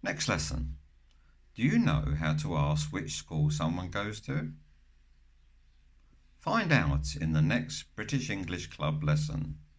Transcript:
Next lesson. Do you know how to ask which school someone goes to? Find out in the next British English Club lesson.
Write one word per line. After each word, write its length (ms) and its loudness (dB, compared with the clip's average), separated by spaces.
Next 280 -4
lesson. 480 -2
Do 60 -4
you 160 4
know 400 2
how 180 2
to 200 -2
ask 380 2
which 220 -4
school 360 0
someone 380 -2
goes 320 -4
to? 320 -4
Find 320 2
out 440 2
in 180 0
the 80 6
next 540 0
British 340 -4
English 380 -4
Club 360 -2
lesson. 560 0